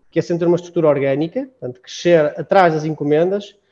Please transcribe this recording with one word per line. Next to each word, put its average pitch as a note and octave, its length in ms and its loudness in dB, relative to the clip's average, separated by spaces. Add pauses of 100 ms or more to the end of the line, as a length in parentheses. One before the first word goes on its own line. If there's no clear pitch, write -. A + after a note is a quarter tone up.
(120)
que E3 80 -2
assenta E3+ 260 -2
numa E3+ 100 4
estrutura E3+ 320 -2
orgânica, C#3+ 580 -2 (140)
portanto, B2 220 -12
crescer E3 580 0
atrás F3 340 2
das D3+ 100 -4
encomendas D#3 720 -2 (160)